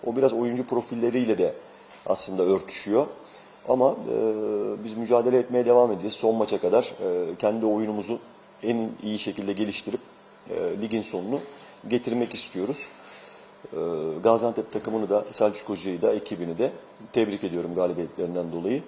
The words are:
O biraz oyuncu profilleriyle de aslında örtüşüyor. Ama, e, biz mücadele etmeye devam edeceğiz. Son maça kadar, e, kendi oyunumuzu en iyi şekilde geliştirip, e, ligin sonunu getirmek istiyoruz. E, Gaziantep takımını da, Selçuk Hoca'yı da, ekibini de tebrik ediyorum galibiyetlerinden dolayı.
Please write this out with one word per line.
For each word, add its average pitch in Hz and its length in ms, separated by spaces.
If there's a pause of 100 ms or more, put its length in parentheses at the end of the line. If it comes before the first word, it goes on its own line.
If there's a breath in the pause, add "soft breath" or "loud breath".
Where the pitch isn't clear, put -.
O 117 100
biraz 131 180
oyuncu 120 340
profilleriyle 117 680
de 87 160 (520 loud breath)
aslında 95 380
örtüşüyor. 101 640 (640 loud breath)
Ama, 127 220
e, 113 240 (680)
biz 110 100
mücadele 120 440
etmeye 123 280
devam 120 260
edeceğiz. 101 220
Son 110 220
maça 107 260
kadar, 107 220
e, 90 520
kendi 110 300
oyunumuzu 107 540 (440)
en 113 260 (140)
iyi 107 160
şekilde 101 340
geliştirip, 101 460 (500)
e, 87 320
ligin 110 200
sonunu 104 380 (480 loud breath)
getirmek 120 460
istiyoruz. - 540 (880 loud breath)
E, 78 40 (460)
Gaziantep 113 480
takımını 107 380
da, 101 220
Selçuk - 380
Hoca'yı 90 320
da, 107 120
ekibini 85 440
de 127 140 (420)
tebrik 104 300
ediyorum 87 320
galibiyetlerinden 87 760
dolayı. 95 360